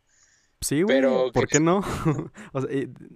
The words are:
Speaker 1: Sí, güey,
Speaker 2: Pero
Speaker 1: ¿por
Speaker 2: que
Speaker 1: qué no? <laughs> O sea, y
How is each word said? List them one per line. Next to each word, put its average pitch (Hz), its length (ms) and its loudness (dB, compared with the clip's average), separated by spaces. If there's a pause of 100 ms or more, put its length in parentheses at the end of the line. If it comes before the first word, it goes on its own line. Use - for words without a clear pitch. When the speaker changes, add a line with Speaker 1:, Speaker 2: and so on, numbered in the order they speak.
(600)
Speaker 1:
Sí, 147 220 0
güey, 240 180 4
Speaker 2:
Pero 131 320 2
Speaker 1:
¿por 123 140 2
Speaker 2:
que 147 100 2
Speaker 1:
qué - 20 4
no? 170 220 4
<laughs> - 720 -6
O 135 80 -4
sea, 135 120 -6
y 135 140 -4 (280)